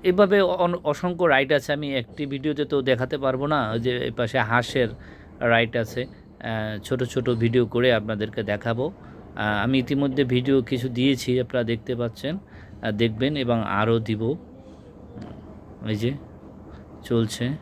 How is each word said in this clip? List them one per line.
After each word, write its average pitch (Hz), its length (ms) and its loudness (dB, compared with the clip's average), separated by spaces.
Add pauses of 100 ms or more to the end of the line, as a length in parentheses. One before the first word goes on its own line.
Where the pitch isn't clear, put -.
এভাবে 196 380 6
অন-, 175 440 2
অসংখ্য 175 400 0
রাইড 139 280 4
আছে, 143 200 2
আমি 143 220 -4
একটি 135 320 -4
ভিডিওতে 139 380 -2
তো 139 180 0
দেখাতে 127 360 0
পারবো 131 280 0
না। 139 240 0
ওই 117 100 0
যে 123 180 0
এই 127 120 -4
পাশে 117 280 -2
হাঁসের 120 500 2 (520)
রাইড 117 360 4
আছে, 120 280 -2
আহ, 107 800 -8
ছোট 127 200 -2
ছোট 123 280 -2
ভিডিও 117 360 2
করে 123 260 2
আপনাদেরকে 107 500 -2
দেখাবো। 113 500 -2 (440)
আহ, 104 280 0
আমি 131 140 2
ইতিমধ্যে 139 460 0
ভিডিও 127 380 4
কিছু 123 260 -2
দিয়েছি, 127 520 0
আপনারা 120 240 -2
দেখতে 117 320 -4
পাচ্ছেন, 123 400 -6
আহ, - 540 -10
দেখবেন 117 460 0
এবং 120 260 2
আরও 104 360 2
দিব। 113 360 -2 (1500)
এই 107 80 0
যে 117 140 0 (960)
চলছে 117 440 0 (120)